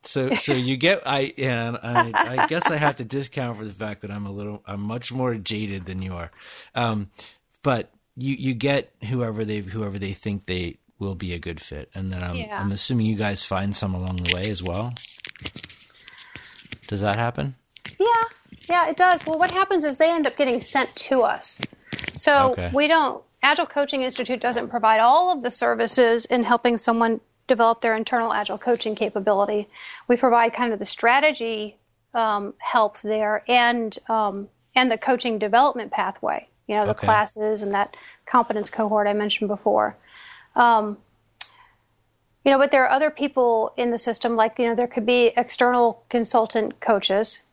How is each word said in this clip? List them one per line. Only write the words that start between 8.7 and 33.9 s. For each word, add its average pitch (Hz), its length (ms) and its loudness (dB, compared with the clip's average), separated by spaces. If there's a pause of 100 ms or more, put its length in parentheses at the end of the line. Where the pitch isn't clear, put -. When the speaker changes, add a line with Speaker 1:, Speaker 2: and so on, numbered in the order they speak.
Speaker 1:
whoever 113 360 -4
they, 107 160 -4
whoever 101 380 -8
they 98 140 -6
think 101 340 -6
they 90 320 -6 (200)
will 98 160 -6
be 87 180 -8
a 85 60 -8
good 82 220 -10
fit. 73 340 -12
And 95 180 -6
then 90 100 -6
I'm, 90 140 -6
Speaker 2:
Yeah. 87 240 -8
Speaker 1:
I'm 98 120 -2
assuming 113 340 0
you 110 100 0
guys 101 280 -2
find 98 320 -2
some 95 180 -2
along 92 220 -4
the 90 180 0
way 95 160 -2
as 92 120 -6
well. 101 320 -6 (1900)
Does 101 160 -6
that 101 140 0
happen? 123 380 -4 (440)
Speaker 2:
Yeah. 392 80 2 (640)
Yeah, 349 200 2
it 311 80 -4
does. 359 300 4
Well, 311 120 -2
what 370 120 4
happens 381 340 0
is 277 120 -2
they 320 160 4
end 320 140 0
up - 100 -2
getting 247 240 0
sent - 360 -2
to 262 260 2
us. - 360 -2 (580)
So 277 360 4
Speaker 1:
Okay. 180 220 -4
Speaker 2:
we 285 140 4
don't, 311 340 2 (200)
Agile 302 240 4
Coaching 285 360 -2
Institute 247 380 -4
doesn't 240 280 -2
provide 220 320 4
all 302 300 6
of 302 120 0
the 240 80 -2
services 233 760 2
in 247 180 2
helping 240 320 2
someone 226 440 2 (260)
develop 226 340 4
their 226 160 0
internal 226 360 -2
Agile 208 260 -4
coaching 226 360 -2
capability. 208 720 0 (380)
We 247 100 4
provide 233 360 4
kind 240 200 -2
of 202 60 -4
the 202 60 -8
strategy, 226 920 0 (360)
um, 214 460 -2
help 214 420 0
there 214 480 -2
and, 240 480 2 (140)